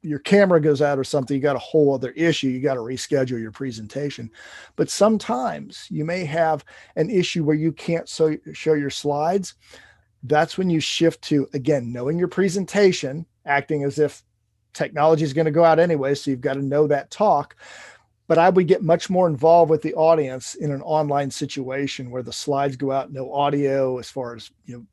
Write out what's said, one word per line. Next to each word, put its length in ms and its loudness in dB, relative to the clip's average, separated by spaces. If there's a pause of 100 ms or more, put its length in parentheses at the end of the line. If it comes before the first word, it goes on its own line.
your 180 -6
camera 400 4
goes 220 2
out 160 2
or 60 -2
something, 320 -2
you 60 -2
got 140 0
a 40 -4
whole 340 2
other 180 -6
issue. 360 0
You 120 -4
gotta 200 -2
reschedule 600 -4
your 120 -10
presentation. 800 -10 (440)
But 140 0
sometimes 1000 -2
you 140 -6
may 220 -6
have 400 0 (300)
an 140 0
issue 340 0
where 120 2
you 160 0
can't 380 -6
so, 260 0 (180)
show 200 -2
your 160 -2
slides. 640 -2 (680)
That's 340 2
when 120 0
you 100 2
shift 460 0
to, 280 0
again, 400 -2
knowing 240 -4
your 100 0
presentation, 1000 0 (200)
acting 380 0
as 160 -2
if 240 0 (500)
technology 500 2
is 100 -4
gonna 180 0
go 120 4
out 160 6
anyway, 360 2
so 160 -6
you've 100 -4
gotta 200 -2
know 260 2
that 240 -2
talk. 440 0 (720)
But 100 4
I 120 6
would 180 4
get 140 4
much 280 0
more 180 2
involved 420 6
with 120 2
the 140 -4
audience 600 0
in 160 -4
an 100 -6
online 480 -2
situation 800 -8
where 140 -8
the 80 -12
slides 440 -4
go 160 -4
out, 200 -4
no 220 -10
audio, 680 0
as 100 -14
far 260 -10
as, 140 -20 (160)
you 120 -16
know 160 -20